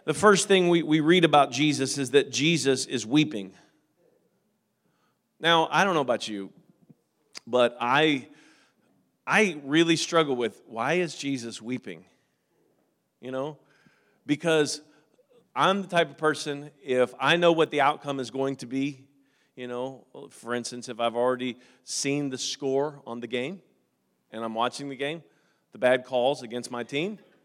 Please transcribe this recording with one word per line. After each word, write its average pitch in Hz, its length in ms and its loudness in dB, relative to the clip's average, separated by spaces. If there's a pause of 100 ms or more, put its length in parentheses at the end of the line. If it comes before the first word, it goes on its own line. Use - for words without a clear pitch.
the 156 80 -2
first 190 340 6
thing 185 220 4
we, 170 140 4
we 151 180 2
read 170 240 6
about 143 260 6
Jesus 135 460 0
is 135 140 -4
that 131 200 4
Jesus 135 540 0
is 117 220 -6
weeping. 117 480 -2 (1900)
Now, 165 300 2
I 160 140 2
don't 190 100 0
know 151 80 0
about 123 260 -2
you, 98 240 -10 (920)
but 120 340 2
I, 135 480 0 (1000)
I 175 380 2
really 165 320 4
struggle 156 400 0
with, 117 300 -4
why 123 280 -4
is 175 200 -4
Jesus 117 480 -8
weeping? 107 420 -10 (1160)
You 123 80 -14
know, 139 260 -8 (680)
because 151 560 0 (760)
I'm 180 240 2
the 180 80 -10
type 170 220 2
of 135 80 -20
person, 151 520 -4 (140)
if 127 340 2
I 143 180 2
know 175 160 6
what 160 180 2
the 147 100 0
outcome 139 400 0
is 117 100 -8
going 135 260 -4
to 127 100 -14
be, 135 400 -6 (500)
you 123 100 -12
know, 123 380 -10 (240)
for 120 260 -10
instance, 120 360 -8
if 113 100 -8
I've 117 160 -2
already 123 400 0 (280)
seen 143 440 -4
the 127 100 -8
score 143 680 -4
on 117 140 -10
the 120 60 -10
game 127 360 -6 (720)
and 113 100 -10
I'm 110 120 -6
watching 123 340 -4
the 135 80 -12
game, 147 260 -8 (500)
the 113 60 -18
bad 127 260 2
calls 127 380 0
against 120 280 -10
my 120 120 -6
team, 165 360 -6 (260)